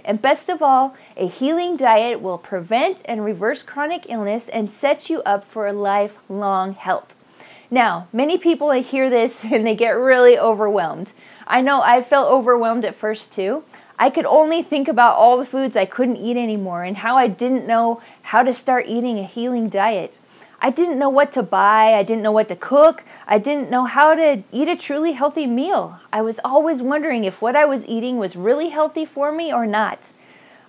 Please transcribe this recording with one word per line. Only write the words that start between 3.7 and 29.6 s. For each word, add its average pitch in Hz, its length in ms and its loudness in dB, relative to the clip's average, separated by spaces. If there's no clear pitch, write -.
illness 220 400 -6
and 214 240 -6
set 285 380 -4
you 320 140 -4
up 202 200 -2
for 214 300 -8
lifelong 196 1000 -4
health. - 380 -6
Now, 202 440 0
many 294 240 0
people, 320 320 0
they 262 120 2
hear 262 280 -2
this 226 360 0
<laughs> 220 60 -8
and 233 160 0
they 220 80 0
get 233 140 0
really 247 500 6
overwhelmed. 202 720 -2
I 247 140 0
know 269 220 2
I 240 200 4
felt 247 300 2
overwhelmed 233 540 2
at 196 100 -6
first 214 380 -8
too. 220 320 -4
I 254 100 4
could 294 160 -2
only 311 380 4
think 277 240 -4
about 240 300 4
all 240 200 6
the 262 80 -4
foods 262 300 -4
I 202 80 2
couldn't 247 320 -2
eat 240 220 -4
anymore 196 480 -6
and 185 100 -8
how 226 220 0
I 254 100 6
didn't 240 400 -2
know 233 340 0
how 233 220 2
to 247 100 0
start 254 340 -2
eating 233 320 -4
a 196 60 -8
healing 233 420 -4
diet. 196 500 -4
I 254 60 2
didn't 311 300 0
know 277 100 2
what 277 220 4
to 262 100 -2
buy. 214 540 4
I 202 80 4
didn't 220 180 -2
know 208 100 0
what 214 180 2
to 180 60 -10
cook. - 480 4
I 214 120 2
didn't 277 320 -4
know 247 140 0
how 277 280 4
to 294 380 2
eat 285 160 -2
a 339 80 -2
truly 302 380 -4
healthy 277 340 -4
meal. 233 520 -4
I 214 80 -2
was 220 240 -4
always 285 380 0
wondering 285 400 -2
if 190 180 -6
what 247 140 0
I 294 100 4
was 269 220 -2
eating 240 320 -6
was 180 160 -6
really 254 340 -2
healthy 311 340 -4
for 294 280 -4
me 320 200 -6
or 240 140 -2